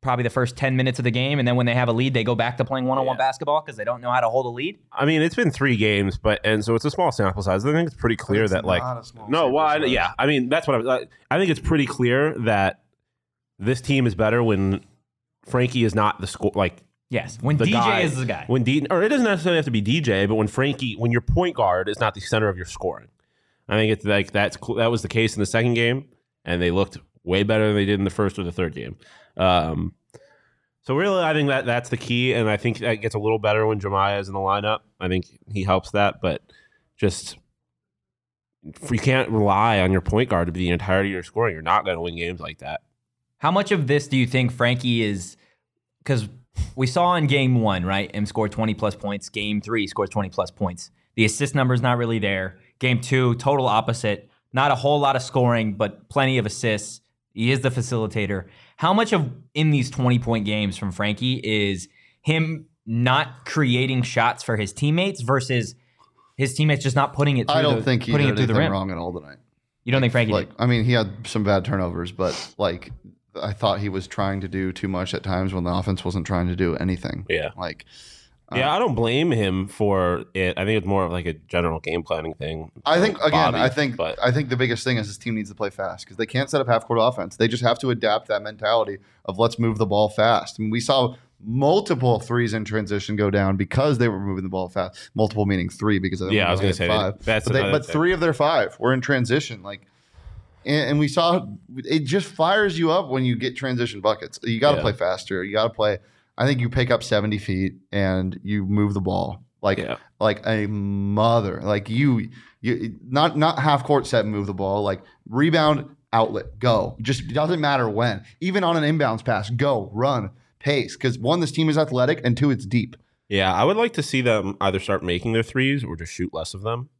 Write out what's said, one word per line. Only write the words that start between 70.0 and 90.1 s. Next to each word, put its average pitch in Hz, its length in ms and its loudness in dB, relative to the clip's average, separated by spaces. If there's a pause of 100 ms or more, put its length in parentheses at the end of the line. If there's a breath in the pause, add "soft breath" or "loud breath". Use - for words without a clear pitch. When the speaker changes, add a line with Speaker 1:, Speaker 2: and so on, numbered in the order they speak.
Speaker 1:
think 123 100 2
Frankie 117 220 2
Speaker 3:
Like, 98 160 0
Speaker 1:
did? - 100 -20
Speaker 3:
I 117 60 0
mean, 120 180 4
he 120 100 2
had 113 160 2 (160)
some 110 180 -2
bad 98 220 2
turnovers, 90 460 -4
but, 90 460 -4
like, 90 340 -4 (500)
I 104 120 -4
thought 101 260 0
he 104 100 -4
was 95 180 -6
trying 98 340 -4
to 95 60 -8
do 95 240 -4
too 98 160 -6
much 90 260 -4
at - 100 -6
times 92 300 -2
when 90 100 -2
the 87 100 -2
offense 90 320 -2
wasn't 90 220 -4
trying 90 200 0
to 87 80 -2
do 90 200 0
anything. 90 540 -4
Speaker 2:
Yeah. 78 280 -2
Speaker 3:
Like, 85 280 -10 (680 loud breath)
Speaker 2:
Yeah, 131 180 2
Speaker 3:
uh, 160 40 0
Speaker 2:
I 190 40 0
don't 214 160 0
blame 123 360 2
him 95 360 0
for 92 640 0
it. 92 240 0
I 92 80 -2
think 110 120 0
it's 92 100 -2
more 98 180 2
of, 85 60 -4
like, 87 140 -4
a 85 80 -4
general 82 460 -2
game 80 240 -4
planning 80 300 -4
thing 80 380 -8 (140)
Speaker 3:
I 160 140 4
think, 202 180 0
Speaker 2:
for - 100 0
Speaker 3:
again, 156 260 4
Speaker 2:
Bobby, - 100 -2
Speaker 3:
I 131 60 4
think, 135 260 -2
Speaker 2:
but 80 260 -6
Speaker 3:
I 123 100 4
think 135 180 0
the 123 80 -2
biggest 117 260 0
thing 127 140 0
is 107 100 -2
his 101 100 -12
team 113 180 -6
needs 104 140 -4
to 101 60 -16
play 101 140 -4
fast 92 380 -8
'cause 95 100 -20
they 113 100 -2
can't 123 220 -2
set 143 120 0
up 131 60 -2
half-court 117 340 2
offense. 110 360 0
They 113 100 4
just 117 160 -2
have 120 160 2
to 131 120 -2
adapt 110 360 0
that 104 160 -2
mentality 107 540 0 (280 soft breath)
of, 95 140 -8
"Let's 113 180 2
move 113 200 0
the 110 100 0
ball 104 220 2
fast." 110 500 0